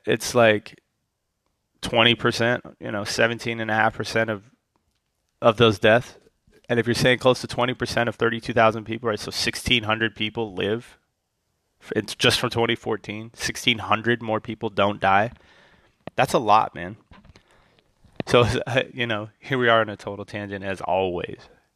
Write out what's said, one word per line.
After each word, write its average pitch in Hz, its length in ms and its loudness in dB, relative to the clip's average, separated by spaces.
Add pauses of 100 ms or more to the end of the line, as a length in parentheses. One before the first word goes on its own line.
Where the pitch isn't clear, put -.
it's - 300 -2
like 110 460 2 (1000)
twenty 117 360 2
percent, 120 480 0 (160)
you 120 100 -10
know, 104 140 -6
seventeen 117 560 -2
and 110 100 -6
a 107 40 0
half 110 200 2
percent 113 360 -2
of, 104 200 -8 (920)
of 113 160 4
those 113 200 4
deaths. 117 380 4 (540)
And 120 100 2
if 110 60 -2
you're 120 80 0
saying 127 240 2
close 127 240 4
to 120 40 -10
twenty 123 280 -2
percent 117 340 -2
of 107 80 -6
thirty-two 117 380 -2
thousand 110 300 4
people, 113 260 -6
right, 107 100 -4
so 95 100 -10
sixteen - 520 -2
hundred 110 340 -2
people 107 380 -6
live 101 420 -4 (840)
f-, - 120 -14
it's 104 200 -4
just - 260 0
from 123 80 -4
twenty 117 260 -2
fourteen, 110 600 -10
sixteen - 420 -2
hundred 107 460 0
more 110 180 -2
people 110 300 -8
don't 101 280 0
die. 98 340 2 (840)
That's 127 160 0
a 170 60 2
lot, 110 360 4
man. 87 220 -10 (1300)
So, 120 200 4 (240)
<laughs> 127 240 -2
you 123 120 -4
know, 107 220 -6 (100)
here 135 200 -6
we 120 100 2
are 113 140 6
on 107 80 -4
a 98 80 -10
total 101 260 -12
tangent, 101 400 -10
as 95 160 -6
always. 90 680 -4 (260)